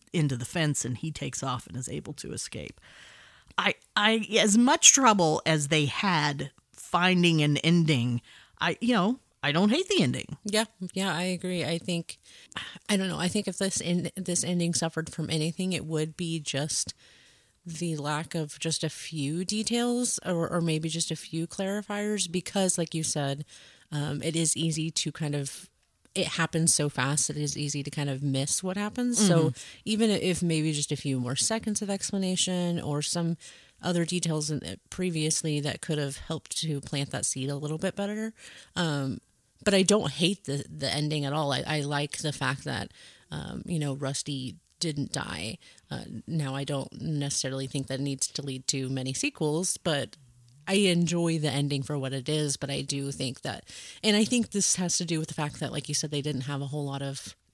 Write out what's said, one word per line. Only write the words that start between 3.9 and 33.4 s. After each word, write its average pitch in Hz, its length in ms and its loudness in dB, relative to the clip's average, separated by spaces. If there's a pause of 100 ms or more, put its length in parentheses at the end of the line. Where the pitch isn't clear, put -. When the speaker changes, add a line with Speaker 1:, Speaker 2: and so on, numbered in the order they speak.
Speaker 1:
I, 214 320 4 (140)
as 202 160 6
much 262 380 8
trouble 202 500 6
as 151 240 2
they 151 160 6
had 147 680 0 (200)
finding 175 680 4
an 147 160 6
ending, 151 640 4 (400)
I, 170 200 2
you 233 120 4
know, 214 260 4 (220)
I 143 100 2
don't 190 180 6
hate 339 180 2
the 359 140 4
ending. - 420 0
Speaker 2:
Yeah, 214 220 0 (260)
yeah, 190 220 -2
I 170 80 -2
agree. 180 420 -2
I 170 140 -2
think, 170 400 -4 (720)
I 208 80 2
don't 190 100 0
know. 156 100 -4
I 170 100 0
think 208 200 -2
if 180 80 -4
this 190 260 -2
en-, 175 320 0
this 180 300 -2
ending 175 300 0
suffered 160 360 -2
from - 200 -4
anything, 165 420 -2
it 151 140 -2
would 156 280 -2
be 165 260 -4
just 143 520 -4 (720)
the 165 320 -4
lack 147 380 -4
of 156 240 -4
just 160 260 -2
a 156 60 0
few 160 560 -4
details 240 800 0
or, 170 200 0
or 170 140 0
maybe 160 300 0
just 165 200 -2
a 160 60 -4
few 165 300 -6
clarifiers, 202 840 -4
because, 185 460 0
like 170 180 -2
you 160 80 -2
said, 143 440 -2 (440)
um, 147 320 -4
it 160 140 -2
is 165 220 2
easy 160 320 0
to - 200 -2
kind 147 240 -4
of, - 360 -6 (440)
it 190 120 0
happens 165 480 2
so 147 160 2
fast 139 380 0
that 147 100 -4
it 147 40 -2
is 143 140 -2
easy 143 260 -4
to 143 80 -6
kind 143 200 -2
of 135 120 -4
miss 135 400 0
what 185 140 -4
happens. 233 400 -2 (100)
So 254 180 8
Speaker 1:
Mm-hmm. 131 140 0 (280)
Speaker 2:
even 220 240 4
if 185 320 2
maybe 160 300 2
just 147 200 -2
a 143 40 -2
few 135 220 -2
more 123 180 -2
seconds 220 440 0
of 202 80 -6
explanation 185 880 0
or 147 220 -2
some 165 380 -2 (440)